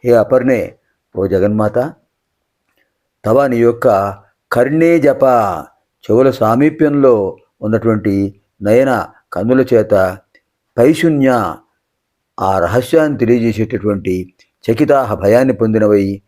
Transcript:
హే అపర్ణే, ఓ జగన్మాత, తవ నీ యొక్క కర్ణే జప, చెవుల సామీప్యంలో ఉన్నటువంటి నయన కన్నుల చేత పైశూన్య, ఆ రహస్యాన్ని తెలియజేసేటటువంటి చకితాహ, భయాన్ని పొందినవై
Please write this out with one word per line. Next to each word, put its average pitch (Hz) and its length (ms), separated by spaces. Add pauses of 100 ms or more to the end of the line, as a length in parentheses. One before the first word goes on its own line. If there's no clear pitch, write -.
హే 123 80
అపర్ణే, 120 640 (380)
ఓ 98 100
జగన్మాత, 107 680 (1300)
తవ 127 220
నీ 127 100
యొక్క 117 600 (360)
కర్ణే 160 460
జప, 135 260 (760)
చెవుల 127 320
సామీప్యంలో 135 1040 (240)
ఉన్నటువంటి 107 800 (220)
నయన 117 460 (240)
కన్నుల 123 320 (100)
చేత 95 440 (600)
పైశూన్య, 131 760 (840)
ఆ 95 180
రహస్యాన్ని 127 600
తెలియజేసేటటువంటి 104 1160 (360)
చకితాహ, 131 440
భయాన్ని 117 400
పొందినవై 104 720